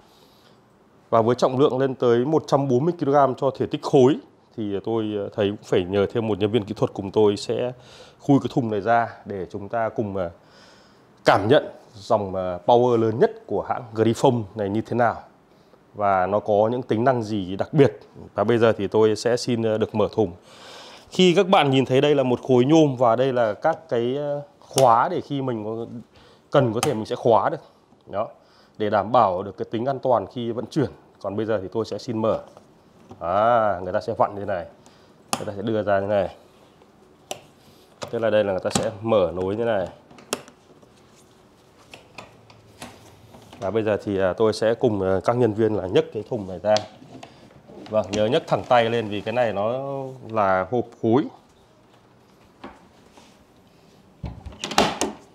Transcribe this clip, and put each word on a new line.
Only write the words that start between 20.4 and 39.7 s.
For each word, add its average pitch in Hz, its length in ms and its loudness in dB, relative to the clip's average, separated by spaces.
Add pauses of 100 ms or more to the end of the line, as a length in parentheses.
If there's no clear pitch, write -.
Khi 180 240 6
các 190 120 4
bạn 151 240 4
nhìn 135 140 4
thấy 131 160 2
đây 147 140 4
là 139 80 2
một 123 240 0
khối 123 180 6
nhôm 151 300 6
và 117 200 4
đây 131 180 0
là 117 200 0
các - 360 -4
cái, 123 260 -2
ờ, 143 260 -6 (180)
khóa 131 500 4
để 165 120 -6
khi 139 200 -6
mình 123 220 -6
có, 113 220 -8 (680)
cần 131 220 2
có 117 80 -2
thể 147 120 -2
mình 107 120 -6
sẽ 120 100 -6
khóa 113 340 2
được. 156 120 -6 (460)
Đó, 104 200 -6 (500)
để 107 120 -2
đảm 101 220 0
bảo 101 320 4
được 98 140 -12
cái - 140 -8
tính 117 140 -4
an 131 140 -4
toàn 113 280 0
khi 117 240 -8
vận 113 140 -8
chuyển. 123 240 -2 (320)
Còn 101 140 -8
bây 110 100 -4
giờ 107 160 -2
thì 95 100 -10
tôi 113 140 -4
sẽ 101 120 -8
xin 110 240 -6
mở. 110 180 0 (800)
À, 104 640 0
người 90 100 -6
ta 104 80 -2
sẽ 113 160 -6
vặn 101 180 0
thế 101 100 -10
này. 92 200 -6 (720)
Người - 80 -10
ta 104 100 -8
sẽ 98 60 -8
đưa 107 220 -4
ra 98 180 0
thế 98 60 -6
này. 98 280 -2 (1800)
Tức 117 80 -6
là 113 100 -2
đây 107 140 4
là 101 80 -2
người 92 120 -4
ta 104 60 -4
sẽ 107 220 -2 (100)
mở 110 340 2
nối 92 200 -4
thế 117 100 -4
này. 101 220 -2 (3750)